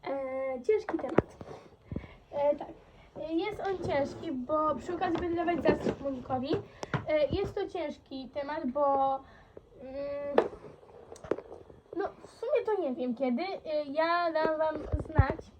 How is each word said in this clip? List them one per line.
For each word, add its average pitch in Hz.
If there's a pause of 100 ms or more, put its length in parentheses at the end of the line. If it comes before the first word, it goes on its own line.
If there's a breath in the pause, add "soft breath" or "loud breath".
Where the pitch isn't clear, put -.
E, 262
ciężki 427
temat. - (920 loud breath)
E, 285
tak. - (460 loud breath)
Jest 381
on 370
ciężki, 320
bo 302
przy 349
okazji 339
będę 339
dawać 339
zastrzyk -
Monikowi. 262 (580 loud breath)
E, 302
jest 381
to 381
ciężki 294
temat, 294
bo, 269 (680 loud breath)
mm, 285 (1500)
no, 370 (180)
w -
sumie 480
to 415
nie 269
wiem 247
kiedy. 254
E, 320
ja 330
dam 311
wam 311 (300)
znać. 294 (200)